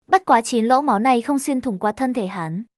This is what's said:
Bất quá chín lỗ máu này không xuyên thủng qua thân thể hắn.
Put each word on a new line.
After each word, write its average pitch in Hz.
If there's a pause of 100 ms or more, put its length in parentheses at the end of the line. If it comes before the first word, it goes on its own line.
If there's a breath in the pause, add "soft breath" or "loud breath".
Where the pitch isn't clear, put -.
(100)
Bất 190
quá 233
chín 226
lỗ 254
máu 247
này 240
không 277
xuyên 262
thủng 220
qua 214
thân 254
thể 220
hắn. 185 (140)